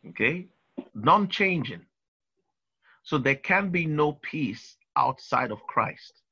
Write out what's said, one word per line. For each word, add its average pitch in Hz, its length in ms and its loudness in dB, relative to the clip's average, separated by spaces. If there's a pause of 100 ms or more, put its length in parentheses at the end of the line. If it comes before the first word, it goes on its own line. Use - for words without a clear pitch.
Okay? 147 400 -2 (460)
Non-changing. 170 880 2 (1200)
So 151 140 0
there 135 180 2
can 190 340 0
be 175 160 0
no 151 280 2
peace - 600 -6 (200)
outside 127 560 0
of 104 140 -12
Christ. - 640 -4